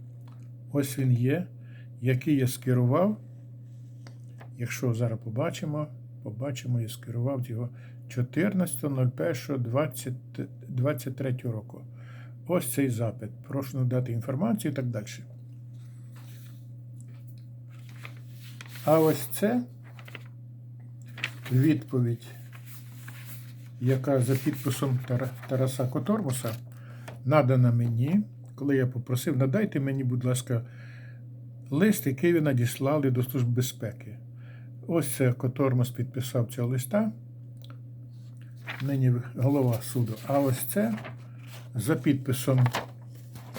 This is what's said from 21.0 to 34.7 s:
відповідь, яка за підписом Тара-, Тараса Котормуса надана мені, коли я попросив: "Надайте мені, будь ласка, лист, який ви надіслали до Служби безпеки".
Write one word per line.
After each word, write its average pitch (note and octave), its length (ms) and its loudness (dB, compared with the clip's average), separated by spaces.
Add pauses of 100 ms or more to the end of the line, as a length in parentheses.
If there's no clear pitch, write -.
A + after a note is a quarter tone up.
відповідь, B2+ 760 4 (1500)
яка C3 380 4
за B2+ 160 4
підписом C3+ 720 0
Тара-, B2+ 220 0 (180)
Тараса B2+ 400 2
Котормуса C#3 600 0 (760)
надана B2+ 460 8
мені, A#2+ 500 4 (340)
коли C#3 200 2
я B2+ 120 6
попросив: B2 500 0
"Надайте D3+ 420 4
мені, C3+ 240 0
будь B2 220 0
ласка, B2 360 2 (1080)
лист, F3 380 4
який E3+ 260 4
ви E3 80 6
надіслали C3+ 720 4
до B2 120 2
Служби B2 280 0
безпеки". - 640 -2 (720)